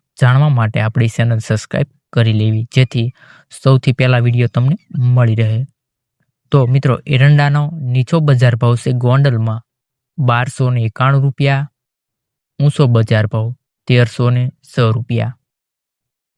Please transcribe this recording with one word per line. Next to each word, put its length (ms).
જાણવા 280
માટે 320
આપણી 260
ચેનલ 300
સબસ્ક્રાઇબ 500
કરી 200
લેવી, 420
જેથી 380
સૌથી 280
પહેલા 280
વીડિયો 280
તમને 300
મળી 360
રહે. 300
તો 140
મિત્રો, 420
એરંડાનો 600
નીચો 500
બજાર 360
ભાવ 200
છે 160
ગોંડલમાં 680
બારસો 520
ને 120
એકાણું 400
રૂપિયા, 480
ઊંચો 280
બજાર 400
ભાવ 280
તેરસો 420
ને 200
છ 300
રૂપિયા. 580